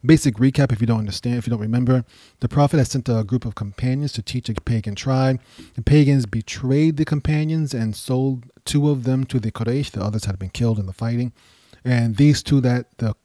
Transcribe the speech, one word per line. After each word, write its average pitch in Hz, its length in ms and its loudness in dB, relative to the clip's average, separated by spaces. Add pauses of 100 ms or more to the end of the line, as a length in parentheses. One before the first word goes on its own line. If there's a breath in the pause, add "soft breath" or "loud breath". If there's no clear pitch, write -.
Basic 139 300 6
recap, 131 360 2
if 107 100 0
you 117 60 2
don't 113 120 2
understand, 110 380 -4
if 117 100 -6
you 113 40 -2
don't 117 80 -2
remember, 120 460 0 (360 soft breath)
the 120 60 -2
Prophet 147 300 2
had 131 100 2
sent 131 220 -4
a 113 140 0
group 117 200 -2
of 110 120 -8
companions 127 580 -4
to - 80 -8
teach - 260 -8
a 113 60 -4
pagan 107 400 -2
tribe. 131 480 0 (320 loud breath)
The - 80 -10
pagans 143 460 4
betrayed 139 720 0
the 151 80 0
companions 156 680 -2
and 110 220 -2
sold 131 500 -2 (200)
two 147 240 2
of 131 140 0
them 131 220 0
to 127 140 -2
the 110 120 -4
Quraysh. 127 400 -4
The 95 120 -6
others 104 220 -4
had 95 120 -4
been 95 120 -8
killed 117 280 0
in 101 80 -4
the 92 80 -10
fighting. 120 400 -4 (500 soft breath)
And 117 340 0
these 143 260 4
two 139 180 2
that 123 240 0 (140)
the 110 260 -2